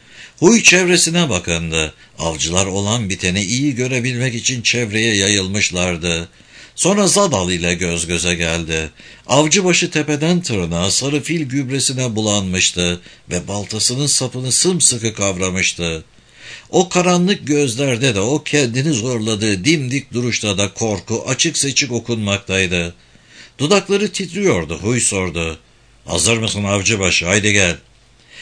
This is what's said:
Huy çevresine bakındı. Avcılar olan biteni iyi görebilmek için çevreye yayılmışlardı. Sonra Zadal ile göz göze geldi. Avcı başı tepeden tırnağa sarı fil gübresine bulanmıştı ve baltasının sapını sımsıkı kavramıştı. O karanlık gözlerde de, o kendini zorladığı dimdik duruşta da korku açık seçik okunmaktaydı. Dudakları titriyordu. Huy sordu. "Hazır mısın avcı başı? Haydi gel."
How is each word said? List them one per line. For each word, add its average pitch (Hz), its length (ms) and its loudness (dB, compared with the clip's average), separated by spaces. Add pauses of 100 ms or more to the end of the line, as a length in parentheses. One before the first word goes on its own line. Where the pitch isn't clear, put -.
(400)
Huy 202 240 6
çevresine 175 680 4
bakındı. 82 640 -2 (260)
Avcılar 82 460 0
olan 101 440 -2
biteni 95 320 -2
iyi 127 340 0
görebilmek 123 600 -2
için 120 260 -2
çevreye 110 540 0
yayılmışlardı. 92 1120 0 (460)
Sonra 202 320 2
Zadal 131 440 2
ile 87 220 0
göz 85 340 -4
göze 87 280 -2
geldi. 82 540 -2 (380)
Avcı 156 380 4
başı 175 260 2
tepeden 151 500 0
tırnağa 90 500 -2
sarı 143 300 0
fil 160 200 -2
gübresine 131 760 -2
bulanmıştı 92 840 0 (280)
ve 87 180 -4
baltasının 107 600 -2
sapını 127 440 -2
sımsıkı 123 640 2
kavramıştı. 90 920 -2 (640)
O 180 200 2
karanlık 180 580 2
gözlerde 135 680 0
de, 98 40 0
o 139 240 0
kendini 139 500 0
zorladığı 107 720 0
dimdik 139 480 0
duruşta 107 440 -2
da 101 160 -2
korku 107 540 -4
açık 131 300 -2
seçik 135 340 -2
okunmaktaydı. 95 1000 -2 (640)
Dudakları 190 540 0
titriyordu. 143 720 -2
Huy 117 180 0
sordu. 85 600 -2 (460)
"Hazır 113 320 2
mısın 104 260 -4
avcı 101 360 0
başı? 85 260 2
Haydi 101 280 2
gel." 92 220 2 (640)